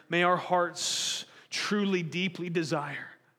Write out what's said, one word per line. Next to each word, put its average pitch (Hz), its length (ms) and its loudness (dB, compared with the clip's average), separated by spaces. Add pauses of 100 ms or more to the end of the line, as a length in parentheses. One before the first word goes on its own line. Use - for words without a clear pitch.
May 170 140 2
our 180 140 6
hearts - 880 0 (260)
truly, 196 520 0
deeply 180 460 -4
desire 147 600 -4 (280)